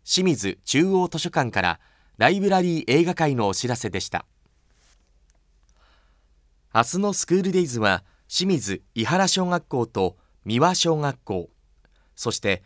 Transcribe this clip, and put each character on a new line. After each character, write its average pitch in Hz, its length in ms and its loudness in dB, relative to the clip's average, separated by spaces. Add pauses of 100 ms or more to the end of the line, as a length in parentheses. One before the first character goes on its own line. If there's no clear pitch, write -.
清 - 220 0
水 101 400 0
中 156 220 2
央 185 220 2
図 160 100 -6
書 180 100 -6
館 135 220 -2
か 101 100 0
ら 87 180 0 (380)
ラ 123 140 4
イ 196 100 0
ブ 202 80 2
ラ 185 140 4
リ 165 220 0
ー - 40 -
映 156 160 4
画 175 100 0
会 147 200 0
の 113 120 0
お 98 60 0
知 120 160 -4
ら 120 80 -2
せ 107 140 -6
で 92 100 -4
し - 80 -8
た。 - 160 -6 (2500)
明 113 80 4
日 175 160 -4
の 202 140 0
ス - 140 -4
ク 170 80 0
ー 190 80 2
ル 190 100 -2
デ 185 80 2
イ 170 60 0
ズ 123 140 -6
は、 98 220 2 (260)
清 185 200 -2
水 104 340 -2 (120)
伊 113 100 -2
原 180 240 2
小 185 160 0
学 175 240 -4
校 120 180 -2
と 95 300 -2 (300)
三 113 140 -2
輪 180 140 4
小 165 220 0
学 143 260 -6
校、 90 280 -6 (680)
そ - 140 -4
し - 100 -4
て 98 260 -2